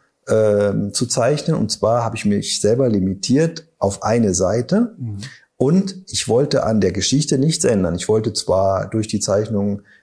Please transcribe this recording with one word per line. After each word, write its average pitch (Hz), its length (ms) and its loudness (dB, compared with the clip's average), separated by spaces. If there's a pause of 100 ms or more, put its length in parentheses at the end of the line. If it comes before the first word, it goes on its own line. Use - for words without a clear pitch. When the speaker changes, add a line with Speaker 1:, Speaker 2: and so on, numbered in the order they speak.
(280)
Speaker 1:
ähm, 104 680 2
zu - 120 -2
zeichnen. 147 500 0
Und 110 160 -2
zwar 117 320 0
habe 113 120 -4
ich - 100 -6
mich 101 340 0
selber 120 300 2
limitiert 110 800 0 (100)
auf 98 240 -2
eine 110 320 2
Seite. 120 640 0
Speaker 2:
Mhm. 113 200 -10 (400)
Speaker 1:
Und 185 500 2
ich - 200 -6
wollte 135 360 2
an 107 180 0
der 95 100 2
Geschichte 135 460 0
nichts 151 260 0
ändern. 92 320 2
Ich - 140 -4
wollte 107 240 0
zwar 95 560 0
durch 110 180 -2
die 104 140 -4
Zeichnung 101 600 -2 (180)